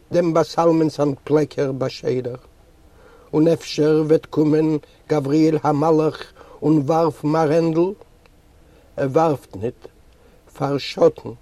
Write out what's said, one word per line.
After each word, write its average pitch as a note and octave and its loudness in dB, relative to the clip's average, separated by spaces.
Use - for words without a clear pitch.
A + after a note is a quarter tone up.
דעם E3+ 0
בשלמען D#3+ 2
זיין D3 -2
פלעקער C#3+ -2
ביי C3 -4
שיידער. B2+ -6
און D#3 2
אפשר D#3 0
וועט D#3 2
קומען D#3 0
גבריאל D3+ 2
המלאך D#3 0
און D3+ 2
ווארף D#3+ 0
מען D3+ 0
הענדל. E3 0
ער C#3 -4
ווארפט D#3 0
ניט, A2 -8
פאר C#3+ -4
שאטן. - 0